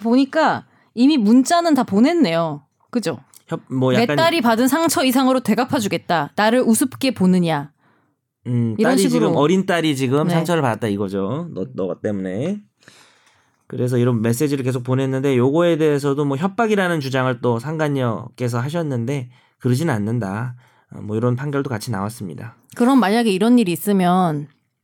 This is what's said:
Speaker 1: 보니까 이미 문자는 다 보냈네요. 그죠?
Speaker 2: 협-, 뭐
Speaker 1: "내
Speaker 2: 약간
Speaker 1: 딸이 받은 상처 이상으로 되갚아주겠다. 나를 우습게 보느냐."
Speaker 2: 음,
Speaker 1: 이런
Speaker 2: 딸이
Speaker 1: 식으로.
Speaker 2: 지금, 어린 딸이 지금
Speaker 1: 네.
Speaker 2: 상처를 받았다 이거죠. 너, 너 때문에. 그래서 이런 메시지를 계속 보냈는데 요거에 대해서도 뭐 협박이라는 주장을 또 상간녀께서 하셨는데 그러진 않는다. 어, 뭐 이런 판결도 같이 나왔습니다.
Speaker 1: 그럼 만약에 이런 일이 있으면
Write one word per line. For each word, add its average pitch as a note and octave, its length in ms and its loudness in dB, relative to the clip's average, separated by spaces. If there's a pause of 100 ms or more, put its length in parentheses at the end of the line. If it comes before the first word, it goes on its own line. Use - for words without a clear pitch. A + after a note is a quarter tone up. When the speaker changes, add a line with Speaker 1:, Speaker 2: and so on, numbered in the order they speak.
Speaker 1:
보니까 B3+ 680 0 (280)
이미 C4+ 240 4
문자는 C4+ 560 4
다 C4 80 2
보냈네요. G3 800 2 (280)
그죠? A3 280 -4 (300)
Speaker 2:
협-, - 140 -6 (100)
뭐 B2+ 220 2
Speaker 1:
"내 A3+ 80 4
Speaker 2:
약간 D3 140 0
Speaker 1:
딸이 E4 260 2
받은 A#3 260 2
상처 E4 340 2
이상으로 C4 380 2
되갚아주겠다. G3 960 -2
나를 A3 240 2
우습게 B3+ 540 0
보느냐." E3+ 580 0 (760)
Speaker 2:
음, A#2 320 -2
Speaker 1:
이런 A#3+ 140 2
Speaker 2:
딸이 C4 100 2
Speaker 1:
식으로. E3 280 2
Speaker 2:
지금, - 60 0
어린 F3+ 300 2
딸이 D#3+ 300 0
지금 C#3 320 0
Speaker 1:
네. F3 60 0
Speaker 2:
상처를 E3 280 0
받았다 A#2 260 -2
이거죠. G2+ 640 -4
너, F#2 220 -6
너 F2+ 260 -4
때문에. G#2+ 600 -4 (1040)
그래서 B2 320 -2
이런 A#2+ 240 2
메시지를 C3 420 0
계속 B2+ 200 -4
보냈는데 C3+ 520 -2
요거에 D#3+ 400 2
대해서도 C#3+ 480 0
뭐 C#3 140 -2
협박이라는 F#3+ 600 0
주장을 C3 420 -2
또 A#2+ 160 0
상간녀께서 B2+ 1000 -4
하셨는데 C#3 680 -4 (280)
그러진 C3 320 0
않는다. A2 640 -4 (400)
어, - 80 -14
뭐 G#2 140 -6
이런 B2 200 0
판결도 C#3 320 -4
같이 A#2+ 220 -6
나왔습니다. G2+ 640 -8 (220)
Speaker 1:
그럼 B3+ 220 2
만약에 A3 320 2
이런 A3 280 2
일이 F3+ 140 2
있으면 F3 760 0 (360)